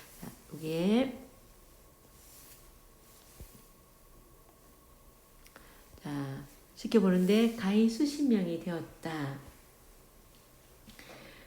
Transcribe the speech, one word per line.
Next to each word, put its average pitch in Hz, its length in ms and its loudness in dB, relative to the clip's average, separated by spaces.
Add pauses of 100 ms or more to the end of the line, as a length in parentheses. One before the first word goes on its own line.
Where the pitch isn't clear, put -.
(200)
자, - 100 -14 (220)
여기에, 170 680 0 (4000)
자, 143 420 -8 (320)
지켜보는데 202 800 4
가히 214 320 2
수십 285 400 0
명이 175 320 2
되었다. 156 800 -8 (2000)